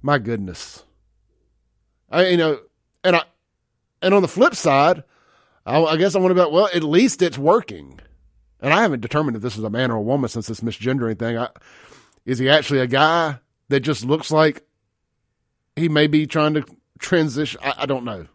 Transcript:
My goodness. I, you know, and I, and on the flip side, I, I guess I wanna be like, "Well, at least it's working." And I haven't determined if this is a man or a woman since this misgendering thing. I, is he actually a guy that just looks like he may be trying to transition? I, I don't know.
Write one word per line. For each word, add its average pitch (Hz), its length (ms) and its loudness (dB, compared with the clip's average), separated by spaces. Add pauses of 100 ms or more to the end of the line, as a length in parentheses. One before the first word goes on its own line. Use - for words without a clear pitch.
My 143 160 0
goodness. 104 640 -8 (1300)
I, 180 180 2
you 180 80 4
know, 156 240 0 (440)
and 180 120 4
I, 165 60 2 (800)
and 190 140 2
on 202 80 4
the 170 60 0
flip 247 260 2
side, 151 500 2 (600)
I, 135 160 2
I 160 140 2
guess 165 180 0
I 196 60 2
wanna 185 140 4
be 185 60 4
like, 160 120 2
"Well, 190 200 4
at 175 100 0
least 170 400 2
it's 170 160 -2
working." 120 640 -2 (600)
And 139 140 -2
I 202 80 4
haven't 151 180 0
determined 131 360 -4
if 104 60 -10
this 110 140 -6
is 110 80 -8
a 107 60 -4
man 123 200 -2
or 117 60 -2
a 110 60 -4
woman 127 260 -2
since 110 180 -8
this 113 140 -10
misgendering 117 580 -4
thing. 117 200 -4
I, 120 100 -6 (760)
is 120 140 -4
he 131 100 0
actually 143 320 2
a 127 60 0
guy 151 520 0 (300)
that 139 120 0
just 127 240 -4
looks 151 260 -2
like 156 340 2 (1120)
he 165 120 0
may 151 180 4
be 151 200 2
trying 151 280 0
to 151 100 -2 (340)
transition? 151 640 -2
I, 135 160 -4
I 139 80 -4
don't 131 180 -4
know. 95 300 -10